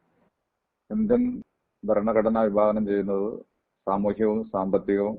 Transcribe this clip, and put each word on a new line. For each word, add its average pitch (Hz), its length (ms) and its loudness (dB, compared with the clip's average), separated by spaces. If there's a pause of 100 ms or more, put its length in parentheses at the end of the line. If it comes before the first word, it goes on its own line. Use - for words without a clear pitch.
(920)
ഇന്ത്യൻ 240 520 0 (420)
ഭരണഘടന 107 540 2
വിഭാവനം 107 480 2
ചെയ്യുന്നത് 101 520 -2 (480)
സാമൂഹ്യവും 104 580 0
സാമ്പത്തികവും 101 760 -2